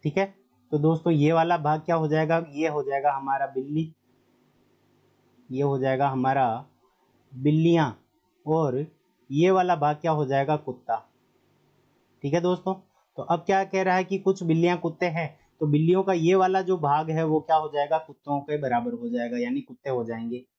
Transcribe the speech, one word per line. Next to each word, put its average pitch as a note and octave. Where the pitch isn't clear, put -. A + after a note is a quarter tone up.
ठीक D3+
है, G3
तो D3+
दोस्तों D#3+
ये D3+
वाला E3
भाग D#3
क्या E3+
हो D#3+
जाएगा, D#3
ये D3+
हो D3
जाएगा C#3
हमारा C3+
बिल्ली, C#3+
ये B2+
हो C#3
जाएगा C3
हमारा C3
बिल्लियाँ D#3
और D3
ये D#3+
वाला F3+
भाग D3
क्या D#3+
हो D3+
जाएगा, C#3
कुत्ता। -
ठीक C#3+
है F3
दोस्तों, F3+
तो -
अब E3+
क्या F#3+
कह F#3+
रहा F#3
है F#3
कि F#3+
कुछ F#3+
बिल्लियाँ E3+
कुत्ते E3+
हैं, E3
तो D#3
बिल्लियों D#3+
का F#3+
ये E3+
वाला F#3+
जो F#3
भाग D#3
है D#3+
वो D#3
क्या D#3
हो D#3
जाएगा, D3
कुत्तों C#3+
के D3
बराबर A#2+
हो A#2
जाएगा, A#2+
यानी B2
कुत्ते B2+
हो B2
जाएंगे। A#2